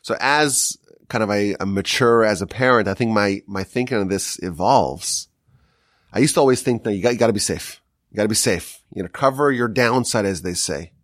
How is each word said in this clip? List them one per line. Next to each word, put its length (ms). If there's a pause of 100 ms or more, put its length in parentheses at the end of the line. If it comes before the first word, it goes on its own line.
So 180
as 580 (300)
kind 160
of 60
a, 300
a 60
mature 600
as 160
a 60
parent, 400
I 60
think 180
my, 360
my 160
thinking 340
on 100
this 360
evolves. 840 (840)
I 80
used 140
to 80
always 200
think 220
that 120
you 60
got, 120
you 60
gotta 120
be 80
safe. 420 (300)
You 60
gotta 100
be 80
safe. 460 (120)
You 100
know, 60
cover 400
your 200
downside, 560
as 160
they 120
say. 380 (120)